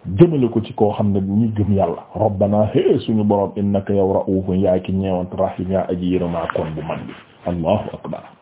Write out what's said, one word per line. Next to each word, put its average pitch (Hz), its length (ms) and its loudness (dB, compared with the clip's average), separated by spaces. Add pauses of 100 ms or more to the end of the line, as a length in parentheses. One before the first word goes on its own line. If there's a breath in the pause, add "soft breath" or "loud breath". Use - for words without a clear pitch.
jëmale 127 460 4
ko 113 100 0
ci - 140 -8
koo 104 180 2
xam 104 200 0
ne 98 80 2
ñi 104 340 0
gëm 104 200 0
Yàlla. 90 280 0 (120)
"Rabbana," 104 600 2
hé, 170 240 4
suñu 110 260 0
Borom, 101 320 2
"innaka," 101 380 0
yow, 95 180 2
"ra'ufun," 95 460 0
yaay 92 240 2
ki 92 100 -6
ñeewant, 95 460 -2
"rahim," 92 320 -2
yaa 92 180 0
aji 90 260 -2
yërëmaa 87 400 -2
kon 78 200 -4
bu 78 80 -8
mag 78 240 -8
bi. - 60 -14 (340)
Allahu 87 480 0
akbar. - 280 -10 (200)